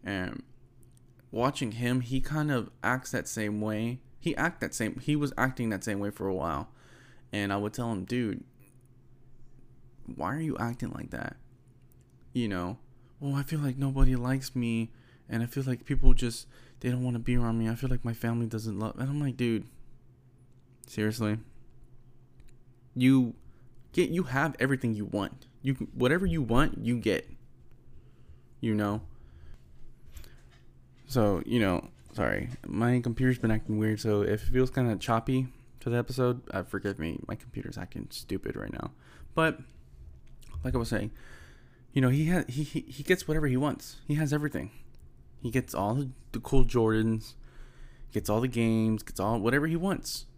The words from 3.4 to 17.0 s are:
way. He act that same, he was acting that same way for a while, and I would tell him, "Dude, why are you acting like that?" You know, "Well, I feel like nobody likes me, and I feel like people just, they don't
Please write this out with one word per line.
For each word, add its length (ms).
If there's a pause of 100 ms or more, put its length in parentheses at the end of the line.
way. 380 (200)
He 160
act 260
that 140
same, 240
he 160
was 220
acting 320
that 140
same 160
way 120
for 160
a 60
while, 360 (640)
and 200
I 60
would 160
tell 180
him, 140
"Dude, 380 (1700)
why 200
are 60
you 180
acting 320
like 180
that?" 280 (960)
You 140
know, 300 (420)
"Well, 160
I 80
feel 160
like 180
nobody 380
likes 400
me, 360 (360)
and 140
I 60
feel 160
like 220
people 280
just, 320 (360)
they 100
don't 120